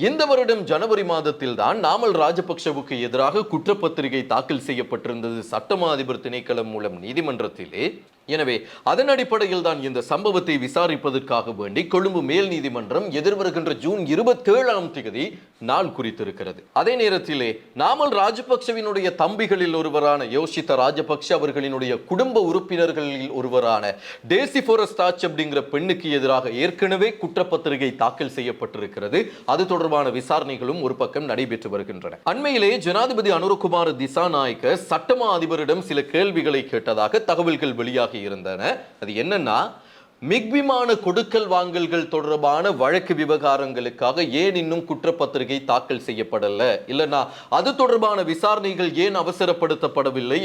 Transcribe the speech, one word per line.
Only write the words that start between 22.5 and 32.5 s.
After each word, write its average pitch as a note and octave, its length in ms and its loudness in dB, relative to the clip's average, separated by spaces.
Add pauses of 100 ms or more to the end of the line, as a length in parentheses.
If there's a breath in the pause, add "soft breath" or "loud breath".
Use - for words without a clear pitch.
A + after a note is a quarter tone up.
ஒருவரான A#2 540 2 (380 loud breath)
டேசி B3+ 360 2
ஃபோரஸ்டாச் F#3 600 2
அப்படிங்கிற D3+ 360 -2 (100)
பெண்ணுக்கு F3+ 360 0 (100)
எதிராக C3 340 2 (120)
ஏற்கனவே F#3+ 460 2 (100)
குற்றப்பத்திரிகை D#3+ 720 0 (120)
தாக்கல் C3 360 -2
செய்யப்பட்டிருக்கிறது. A2 800 -4 (320 loud breath)
அது F3+ 200 2
தொடர்பான D3+ 360 2 (100)
விசாரணைகளும் C#3 680 -2
ஒரு B2+ 160 -2
பக்கம் C#3+ 280 -4
நடைபெற்று A2+ 440 -4
வருகின்றன. F#2 440 -8 (140)
அண்மையிலே B3 380 2 (160)